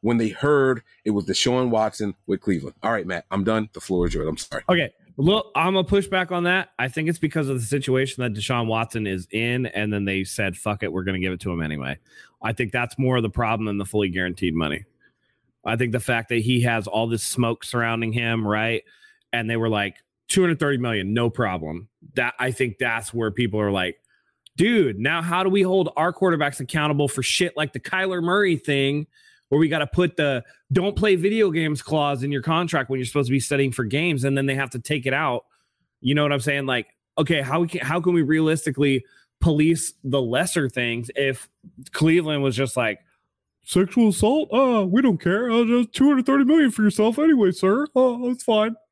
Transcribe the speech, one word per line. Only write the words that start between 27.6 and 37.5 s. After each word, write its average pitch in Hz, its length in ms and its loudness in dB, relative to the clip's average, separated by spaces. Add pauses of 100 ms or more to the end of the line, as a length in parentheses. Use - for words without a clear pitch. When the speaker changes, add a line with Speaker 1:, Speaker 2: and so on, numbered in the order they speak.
Speaker 2:
the 127 60 -8
Kyler 190 420 -4
Murray 180 340 2
thing, 139 520 0 (420)
where 139 100 4
we 165 80 4
gotta 151 200 0
put 180 280 0
the 139 280 0 (300)
don't 190 240 0
play 202 180 4
video 202 340 2
games 156 320 -2
clause 143 420 0
in 143 80 -2
your 139 100 -2
contract 160 480 0
when 135 100 -2
you're 123 60 -4
supposed 131 220 0
to 120 40 0
be 135 80 2
studying 139 320 0
for 117 140 -4
games, 139 400 -2
and 139 120 0
then 135 100 0
they 135 80 0
have 135 140 -2
to 123 100 -8
take 139 260 -4
it 131 80 0
out?" 135 320 -2 (560)
You 135 140 0
know 147 80 4
what 147 100 2
I'm 139 80 0
saying? 139 240 -2
Like, 123 220 -2 (300)
okay, 156 240 0
how 143 200 -2